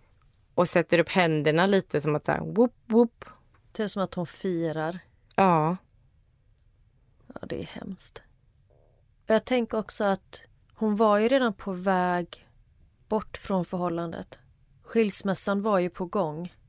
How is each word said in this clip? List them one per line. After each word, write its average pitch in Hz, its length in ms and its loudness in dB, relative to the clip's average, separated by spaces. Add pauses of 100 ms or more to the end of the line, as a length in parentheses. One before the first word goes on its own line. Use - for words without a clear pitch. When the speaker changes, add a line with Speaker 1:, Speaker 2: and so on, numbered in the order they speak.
(540)
Speaker 1:
Och 175 140 2
sätter 170 300 2
upp 165 100 2
händerna 160 580 2
lite 190 340 0
som 147 160 -2
att 147 80 -6
så 147 80 0
här, 147 80 -2
whoop, 185 340 0 (120)
whoop. 233 380 2 (480)
Speaker 2:
Det - 100 -6
är 208 60 -2
som 196 140 -2
att 180 120 -4
hon 175 120 -4
firar. 165 720 -4 (380)
Speaker 1:
Ja. 170 400 4 (1500)
Speaker 2:
Ja, - 200 -14
det - 160 -8
är 156 40 -10
hemskt. - 560 -14 (1080)
Och 220 60 2
jag 220 100 2
tänker 233 340 -2
också - 260 -6
att - 360 -4 (340)
hon 214 220 0
var 208 220 4
ju 220 100 2
redan 254 260 2
på - 180 -10
väg 180 760 -2 (600)
bort - 280 -4
från 185 280 -2
förhållandet. 170 720 -6 (440)
Skilsmässan 202 800 0
var 208 160 2
ju 180 120 0
på 180 160 -6
gång. 175 480 -4 (140)